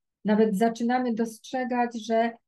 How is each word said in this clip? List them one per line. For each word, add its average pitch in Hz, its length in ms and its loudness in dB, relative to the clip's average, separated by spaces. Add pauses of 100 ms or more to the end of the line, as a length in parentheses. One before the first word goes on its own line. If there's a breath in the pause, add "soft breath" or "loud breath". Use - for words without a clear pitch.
(260)
Nawet 208 320 4
zaczynamy 233 560 0
dostrzegać, 240 920 -4
że, 226 260 2 (160)